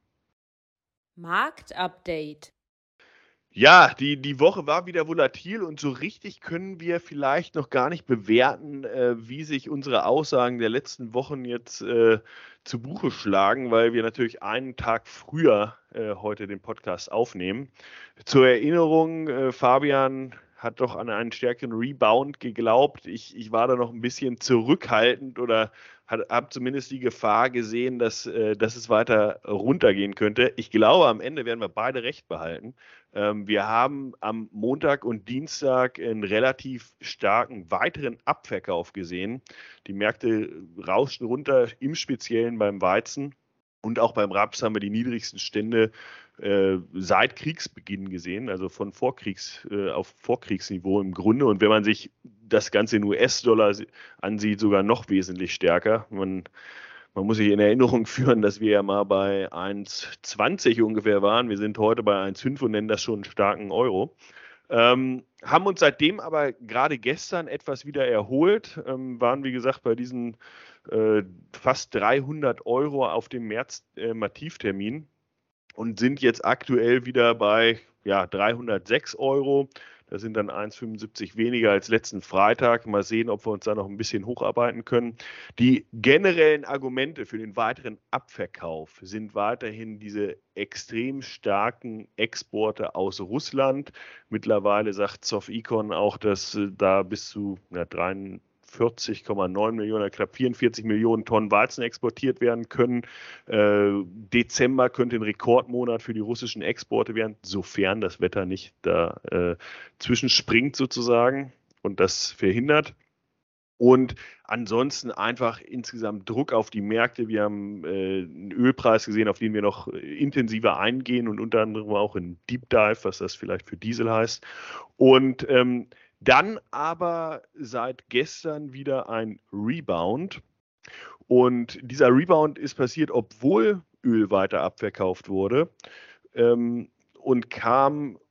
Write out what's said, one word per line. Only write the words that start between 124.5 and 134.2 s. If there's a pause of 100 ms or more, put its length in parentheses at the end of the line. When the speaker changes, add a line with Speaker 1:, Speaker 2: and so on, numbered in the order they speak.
Speaker 2:
Und,
ähm, (340)
dann (120)
aber (100)
seit
gestern
wieder
ein (140)
Rebound. (880)
Und
dieser
Rebound
ist
passiert,
obwohl (220)
Öl